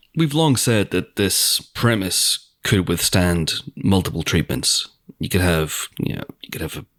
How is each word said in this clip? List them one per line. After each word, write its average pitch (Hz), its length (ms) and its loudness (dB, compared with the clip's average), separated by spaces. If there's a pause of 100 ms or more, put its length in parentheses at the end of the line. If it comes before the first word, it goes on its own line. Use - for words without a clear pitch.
(180)
We've 160 160 0
long 151 220 4
said 110 360 0
that - 240 -4
this - 440 0 (140)
premise 104 640 0 (260)
could 92 240 2
withstand 85 640 2 (240)
multiple 87 480 0
treatments. - 640 -2 (320)
You - 80 -4
could 90 140 2
have, 80 440 0 (140)
you - 160 -4
know, - 80 -10 (180)
you - 80 -16
could - 120 -10
have 78 160 -8
a - 60 -12 (140)